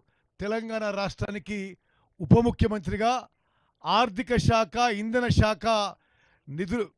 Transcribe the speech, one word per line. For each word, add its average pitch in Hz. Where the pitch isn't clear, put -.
తెలంగాణ 220
రాష్ట్రానికి 202
ఉప -
ముఖ్యమంత్రిగా 214
ఆర్థిక 240
శాఖ, 226
ఇంధన 240
శాఖ 214
నిధులు 185